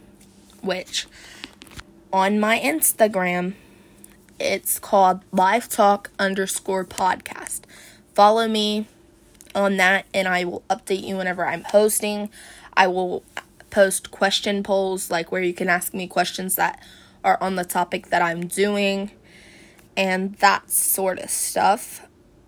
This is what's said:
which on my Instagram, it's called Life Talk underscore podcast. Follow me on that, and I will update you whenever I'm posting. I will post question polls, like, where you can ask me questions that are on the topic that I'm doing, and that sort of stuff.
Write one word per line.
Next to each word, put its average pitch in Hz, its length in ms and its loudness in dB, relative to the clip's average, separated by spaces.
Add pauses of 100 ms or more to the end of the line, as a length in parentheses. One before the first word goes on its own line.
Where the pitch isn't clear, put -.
(600)
which - 460 -6 (1040)
on 196 260 2
my 214 220 2
Instagram, 202 920 0 (840)
it's - 400 -4
called 190 440 4 (100)
Life 190 340 2
Talk 202 520 2
underscore 190 680 -2
podcast. - 760 -4 (500)
Follow 220 340 6
me 214 400 -2 (680)
on 196 240 2
that, 185 340 4
and 185 160 0
I 180 160 0
will 175 240 -6
update - 380 -4
you 196 100 -6
whenever 180 300 -4
I'm 170 160 -4
posting. 208 680 2 (480)
I 190 100 6
will 185 380 -4 (460)
post 196 400 2
question 202 520 -2
polls, 190 480 -2
like, 170 220 -4
where 185 80 -2
you 180 140 -2
can 180 160 -4
ask 180 240 -2
me 185 120 -6
questions 185 500 -4
that 170 220 -2 (460)
are 190 160 4
on 190 160 -2
the 180 80 -2
topic 180 440 -4
that 175 120 0
I'm 170 260 -2
doing, 196 640 -2 (840)
and 190 380 -2
that 196 360 2
sort - 480 -2
of - 120 -12
stuff. - 760 0 (420)